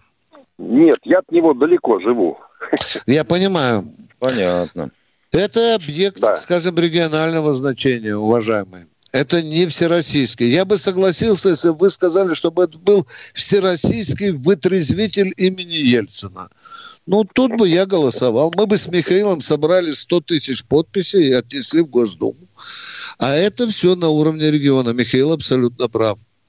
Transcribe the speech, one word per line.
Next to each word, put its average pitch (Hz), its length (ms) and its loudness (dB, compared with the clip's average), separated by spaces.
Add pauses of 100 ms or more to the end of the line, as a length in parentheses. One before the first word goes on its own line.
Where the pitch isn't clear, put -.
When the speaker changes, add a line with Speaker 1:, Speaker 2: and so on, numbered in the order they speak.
(580)
Speaker 1:
Нет, 135 460 4
я 185 160 2
от - 120 -12
него 160 220 4
далеко 135 460 2
живу. 104 360 0 (680)
Speaker 2:
Я 147 180 2
понимаю. 165 600 0 (340)
Speaker 3:
Понятно. 90 720 -2 (420)
Speaker 2:
Это 226 420 2
объект, 175 460 -4
Speaker 1:
Да. 208 160 2
Speaker 2:
скажем, 175 420 -2
регионального 160 760 0
значения, 127 600 -2
уважаемый. 107 720 -2 (260)
Это 147 320 0
не 160 240 0
всероссийский. 151 840 0
Я 170 160 2
бы 202 100 0
согласился, 190 720 0
если 170 220 2
бы 160 60 -2
вы 185 140 4
сказали, 180 440 0
чтобы 170 300 0
это 160 140 -6
был 185 280 2 (260)
всероссийский 196 1000 0
вытрезвитель 185 1040 0
имени 185 340 -2 (240)
Ельцина. 92 540 -6 (560)
Ну, 202 180 2
тут 233 320 0
бы 226 120 2
я 175 180 2
голосовал. 143 680 0
Мы 202 100 2
бы 202 100 2
с - 120 -2
Михаилом 180 520 0
собрали 156 520 0
сто 175 280 -2
тысяч 143 440 -4
подписей 165 680 0
и - 20 4
отнесли 123 500 -2
в 160 60 0
Госдуму. 113 480 -2 (840)
А 131 160 -2
это 202 320 0
все 185 300 0
на 170 140 -2
уровне 151 400 0
региона. 139 400 2
Михаил 131 420 0
абсолютно 127 560 -2
прав. 110 300 -2 (300)